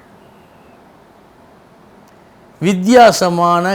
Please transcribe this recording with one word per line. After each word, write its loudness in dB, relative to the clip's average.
வித்தியாசமான 0